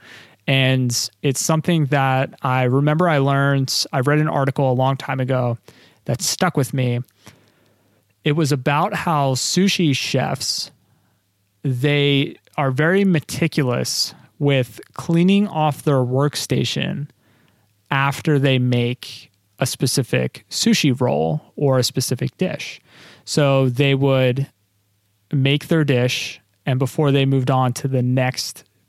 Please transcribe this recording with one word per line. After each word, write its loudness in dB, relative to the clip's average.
And 0
it's -2
something 0
that 0
I 0
remember 2
I 2
learned, 0
I 0
read 2
an 0
article 0
a 0
long 0
time -6
ago -2
that -4
stuck -2
with 0
me. -2
It 2
was 0
about 0
how 0
sushi 0
chefs, -4
they 0
are 0
very 2
meticulous -2
with 0
cleaning 2
off -2
their 2
workstation -2
after 2
they 2
make -2
a -2
specific -4
sushi 0
roll 0
or 0
a 2
specific -6
dish. -6
So 2
they 2
would 2
make 2
their 2
dish, 0
and 0
before 0
they 2
moved 2
on 2
to -6
the 0
next -2